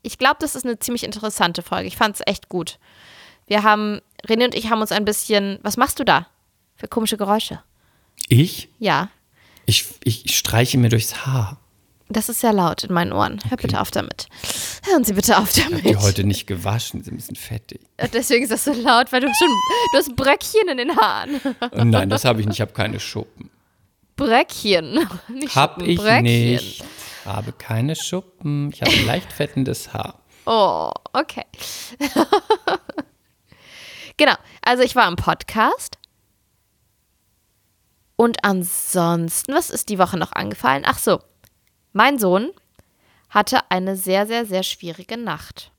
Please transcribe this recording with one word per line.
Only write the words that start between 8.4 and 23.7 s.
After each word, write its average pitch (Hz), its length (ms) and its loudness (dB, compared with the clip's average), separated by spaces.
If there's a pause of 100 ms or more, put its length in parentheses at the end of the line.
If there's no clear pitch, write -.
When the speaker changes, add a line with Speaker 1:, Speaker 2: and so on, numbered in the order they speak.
Speaker 1:
Ja. 185 300 0 (580)
Speaker 2:
Ich, - 200 0 (180)
ich - 320 -2
streiche 123 420 2
mir 120 100 6
durchs 113 380 0
Haar. 131 320 -2 (520)
Speaker 1:
Das 220 200 -2
ist 233 100 -6
sehr 226 140 4
laut 175 300 0
in - 100 -6
meinen 170 180 0
Ohren. 104 320 0
Hör 113 100 -4
Speaker 2:
Okay. - 120 -6
Speaker 1:
bitte 101 140 0
auf 101 100 -2
damit. - 380 -6 (560)
Hören 359 200 4
Sie 214 80 0
bitte 190 240 4
auf 202 200 2
Speaker 2:
Ich - 80 4
hab 302 60 -4
Speaker 1:
damit. - 140 -2
Speaker 2:
die - 120 6
heute 101 280 2
nicht 101 220 0
gewaschen, 98 540 -4
die - 40 -16
sind - 100 -12
ein - 40 -10
bisschen - 180 -12
fettig. - 440 -12 (200)
Speaker 1:
Und - 140 -4
deswegen 247 300 2
ist 294 60 -4
das - 140 -2
so 294 80 0
laut, 240 400 4
weil 254 80 2
du 277 80 0
hast - 100 0
schon, 349 100 6 (440)
du 988 60 6
hast 285 180 0
Bröckchen 349 540 2
in 262 80 -2
den 277 180 -2
Haaren. 285 420 0 (520)
Speaker 2:
Nein, 98 180 4
das - 160 -2
hab 120 140 4
ich 107 80 -2
nicht, 107 100 -2
ich - 60 -6
hab - 120 -6
keine 107 240 -4
Schuppen. - 520 -12 (680)